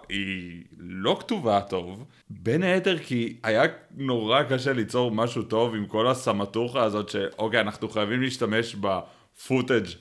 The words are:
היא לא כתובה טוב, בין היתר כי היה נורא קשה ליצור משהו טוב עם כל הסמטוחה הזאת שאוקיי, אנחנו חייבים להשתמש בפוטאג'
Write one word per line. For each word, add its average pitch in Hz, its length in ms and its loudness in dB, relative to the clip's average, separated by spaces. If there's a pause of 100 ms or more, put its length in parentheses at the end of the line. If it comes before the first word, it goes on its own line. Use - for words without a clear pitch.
היא 92 560 -6 (140)
לא 92 420 -2
כתובה 113 400 0
טוב, 95 440 -6 (260)
בין 107 320 0
היתר 185 360 2
כי 120 440 -2
היה 113 200 4 (340)
נורא 127 460 2
קשה 131 300 0
ליצור 123 380 2
משהו 113 320 0
טוב 110 320 2
עם 104 120 -2
כל 110 220 2
הסמטוחה 120 720 0
הזאת 104 260 0
שאוקיי, 107 520 0
אנחנו 104 280 -2
חייבים 110 340 0
להשתמש 113 540 0
בפוטאג' 107 1120 0 (140)